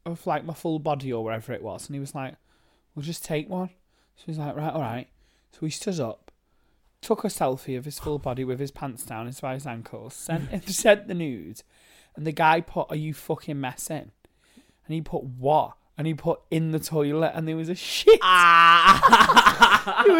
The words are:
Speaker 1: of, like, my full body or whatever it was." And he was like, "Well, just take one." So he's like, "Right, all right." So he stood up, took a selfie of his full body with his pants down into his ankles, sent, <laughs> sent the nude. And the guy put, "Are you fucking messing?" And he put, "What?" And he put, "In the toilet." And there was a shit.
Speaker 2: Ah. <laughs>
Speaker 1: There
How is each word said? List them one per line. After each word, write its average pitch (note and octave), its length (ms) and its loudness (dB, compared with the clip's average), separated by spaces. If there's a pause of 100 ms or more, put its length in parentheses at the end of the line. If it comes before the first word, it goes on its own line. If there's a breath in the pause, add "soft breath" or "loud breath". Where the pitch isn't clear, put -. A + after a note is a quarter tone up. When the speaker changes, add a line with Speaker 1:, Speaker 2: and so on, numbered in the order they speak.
Speaker 1:
of, E3+ 200 -12
like, D3+ 180 -6
my D#3+ 100 -12
full D#3+ 240 -6
body C#3+ 340 -6
or A2+ 120 -6
whatever A2 280 -8
it - 120 -10
was." G2 240 -12
And C#3+ 60 -14
he C#3 60 -10
was C3+ 140 -14
like, C3 220 -12 (580)
"Well, D3 80 -12
just E3 220 -12
take D#3 240 -8
one." F#3 220 -8 (440)
So - 120 -20
he's D#3 120 -10
like, D3 180 -8
"Right, D#3 160 -8
all D#3+ 80 -6
right." B2 280 -8 (420)
So - 160 -12
he D#3 40 -6
stood F3+ 280 -8
up, - 320 -10 (720)
took G#3+ 240 -4
a - 20 -6
selfie C3+ 500 -6
of B2+ 100 -12
his C#3+ 120 -16
full D3 220 -8
body C3 240 -8
with B2+ 160 -8
his C#3 100 -8
pants C3 340 -14
down A2+ 220 -12
into C3 220 -14
his C3+ 180 -10
ankles, A#2 480 -16
sent, C#3+ 540 -10
<laughs> - 0 -
sent G#3 400 0
the F#3 60 -8
nude. A#2 480 -10 (520 soft breath)
And D3+ 100 -12
the D#3+ 60 -4
guy D#3+ 300 2
put, E3+ 280 -8
"Are D#3 80 -8
you D#3 180 -8
fucking D3+ 460 -10
messing?" C3 520 -12 (760 soft breath)
And D#3 80 -8
he E3 60 -4
put, D#3 240 -10
"What?" C3 480 -2 (240)
And D3+ 100 -6
he D#3+ 80 -4
put, D#3+ 240 -4 (140)
"In D#3+ 180 -2
the D#3 80 -2
toilet." D3+ 560 -2
And D#3+ 140 -6
there D#3+ 80 -6
was D#3+ 120 -8
a F3+ 60 -6
shit. - 480 4
Speaker 2:
Ah. F#3+ 1800 6
<laughs> - 20 -
Speaker 1:
There F#4+ 140 8